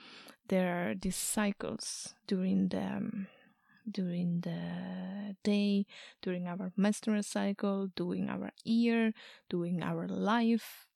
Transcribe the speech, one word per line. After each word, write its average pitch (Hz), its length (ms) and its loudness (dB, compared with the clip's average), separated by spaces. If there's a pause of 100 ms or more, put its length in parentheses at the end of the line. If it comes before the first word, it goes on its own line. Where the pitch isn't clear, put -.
(480)
There 180 440 2
are 214 40 -4
these 185 200 -2
cycles - 1000 -2 (140)
during 190 420 2
the, 190 120 -2
um, 196 460 -4 (600)
during 175 520 0
the 185 1000 -6
day, 202 420 4 (360)
during 180 260 -4
our 180 300 -4
menstrual 208 460 4
cycle, 202 720 0
during 185 340 -2
our 196 220 -4 (120)
year, 226 500 4 (360)
during 175 320 0
our 165 260 -2
life. 220 800 2 (100)